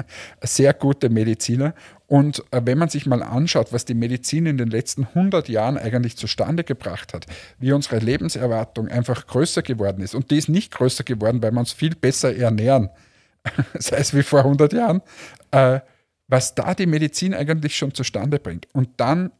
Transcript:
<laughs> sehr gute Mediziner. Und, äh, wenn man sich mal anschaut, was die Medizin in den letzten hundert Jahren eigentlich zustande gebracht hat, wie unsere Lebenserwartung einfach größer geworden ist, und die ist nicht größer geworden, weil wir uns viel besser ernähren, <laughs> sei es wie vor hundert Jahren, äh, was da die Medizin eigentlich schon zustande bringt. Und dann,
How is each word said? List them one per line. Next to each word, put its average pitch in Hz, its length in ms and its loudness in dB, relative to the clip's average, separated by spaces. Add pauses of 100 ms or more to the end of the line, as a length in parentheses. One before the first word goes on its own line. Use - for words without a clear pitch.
<laughs> - 320 -20
sehr 135 320 4
gute 139 360 0
Mediziner. 113 680 0 (320)
Und, 143 440 4
äh, 123 120 0
wenn 127 160 2
man 165 100 2
sich 151 160 -6
mal 131 160 2
anschaut, 135 500 0
was 120 140 -4
die 127 80 -4
Medizin 123 540 -2
in 143 100 0
den 117 140 0
letzten 120 420 -4
hundert 185 340 2
Jahren 117 300 0
eigentlich 120 400 -2
zustande 165 460 -2
gebracht - 500 -8
hat, - 140 -12 (320)
wie 127 120 0
unsere 139 280 0
Lebenserwartung 117 880 -2
einfach 120 400 -2
größer 123 340 0
geworden 98 400 -2
ist, 95 140 -8
und - 160 -4
die 147 60 4
ist 151 120 0
nicht 175 220 0
größer - 320 0
geworden, 113 400 0
weil 110 80 0
wir 120 80 2
uns 120 140 -2
viel 160 220 -2
besser 127 400 0
ernähren, 113 540 2 (440)
<laughs> - 440 -6
sei - 200 -2
es 143 180 0
wie 143 80 4
vor 139 200 4
hundert 143 300 4
Jahren, 220 280 2 (500)
äh, 135 300 4 (460)
was 127 280 0
da - 180 -2
die 185 140 0
Medizin 160 480 0
eigentlich 151 420 -2
schon - 160 -4
zustande 135 460 -4
bringt. 87 340 -10
Und 127 240 0
dann, 156 420 0